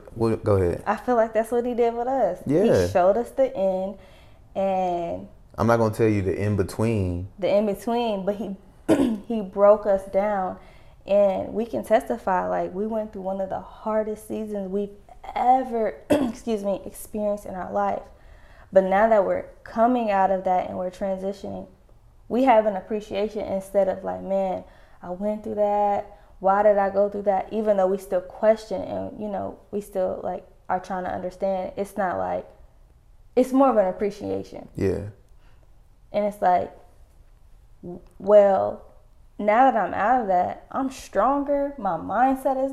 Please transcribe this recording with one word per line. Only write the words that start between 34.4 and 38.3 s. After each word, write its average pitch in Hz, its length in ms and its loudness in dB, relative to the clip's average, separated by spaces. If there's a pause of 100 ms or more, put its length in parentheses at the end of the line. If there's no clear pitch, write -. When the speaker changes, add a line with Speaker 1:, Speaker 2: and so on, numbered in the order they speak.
Speaker 1:
Yeah. 85 240 0 (1120)
Speaker 2:
And 208 140 0
it's 202 160 -6
like, 185 280 2 (1120)
w-, 180 180 -14 (200)
well, 202 640 6 (560)